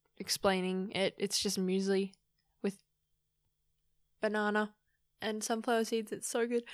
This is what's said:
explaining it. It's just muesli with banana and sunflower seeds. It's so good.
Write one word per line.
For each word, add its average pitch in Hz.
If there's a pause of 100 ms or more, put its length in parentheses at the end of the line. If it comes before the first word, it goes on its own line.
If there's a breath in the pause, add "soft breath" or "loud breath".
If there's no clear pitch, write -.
(180)
explaining 185
it. 190
It's -
just 190
muesli 190 (500)
with 202 (1400)
banana 214 (480)
and 214
sunflower 226
seeds. 220
It's -
so 233
good. 240 (100)